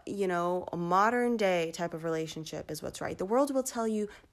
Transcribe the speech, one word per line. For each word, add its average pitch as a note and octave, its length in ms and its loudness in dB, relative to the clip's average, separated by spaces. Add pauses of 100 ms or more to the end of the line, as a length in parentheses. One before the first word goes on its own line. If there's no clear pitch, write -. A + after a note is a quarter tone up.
you G3 220 -2
know, F3+ 440 0
a E3+ 60 -4
modern A3 580 4
day F3+ 360 2
type E3+ 220 -4
of D#3+ 100 -8
relationship D#3+ 680 -4
is D#3 100 -8
what's - 200 -8
right. E3 160 -6
The F3+ 80 -4
world C4+ 280 2
will C4 100 0
tell A#3 240 -2
you G#3+ 200 -2 (260)